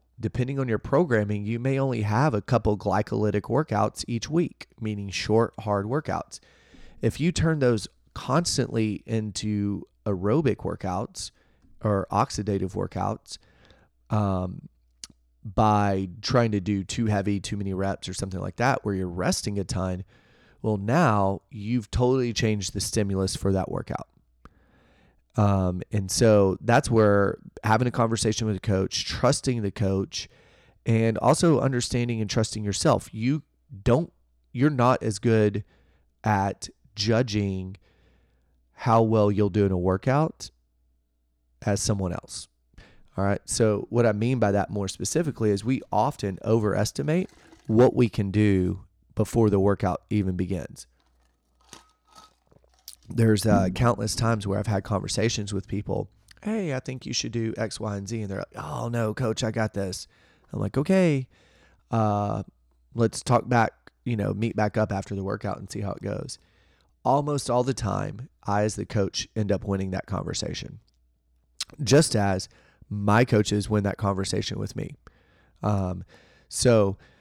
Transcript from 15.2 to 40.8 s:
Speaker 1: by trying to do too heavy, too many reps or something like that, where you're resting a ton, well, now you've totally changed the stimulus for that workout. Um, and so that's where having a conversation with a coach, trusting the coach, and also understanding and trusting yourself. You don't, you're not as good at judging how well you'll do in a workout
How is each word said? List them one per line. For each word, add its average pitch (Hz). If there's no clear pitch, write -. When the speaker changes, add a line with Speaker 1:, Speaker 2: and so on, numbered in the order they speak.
Speaker 1:
by 101
trying 117
to 104
do 98
too 113
heavy, 101
too 104
many 98
reps 95
or 92
something 92
like 92
that, 127
where 101
you're 92
resting 92
a 98
ton, 92
well, 107
now 104
you've 110
totally 127
changed 107
the 101
stimulus 98
for -
that 95
workout. -
Um, 95
and 95
so 104
that's 120
where 101
having 110
a 120
conversation 113
with 104
a 92
coach, 95
trusting 127
the 98
coach, 98
and 113
also 143
understanding 120
and 104
trusting 107
yourself. 110
You 127
don't, 123
you're 127
not 127
as 104
good 107
at 101
judging 101
how 113
well 107
you'll 101
do 101
in 95
a 92
workout 113